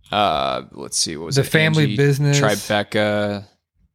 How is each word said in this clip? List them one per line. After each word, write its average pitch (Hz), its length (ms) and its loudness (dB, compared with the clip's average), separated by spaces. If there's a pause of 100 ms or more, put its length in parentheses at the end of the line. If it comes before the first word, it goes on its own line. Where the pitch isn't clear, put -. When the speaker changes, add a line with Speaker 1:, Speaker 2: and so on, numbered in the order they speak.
(100)
Speaker 1:
uh, 73 520 0 (100)
let's - 260 -8
see, - 180 -4
what 80 100 -10
was 131 100 -2
Speaker 2:
The 139 60 2
Speaker 1:
it? - 40 -2
Speaker 2:
Family 156 380 2
Speaker 1:
Angie 123 120 -2
Speaker 2:
Business. 143 440 2
Speaker 1:
Tribeca. 104 1040 0 (480)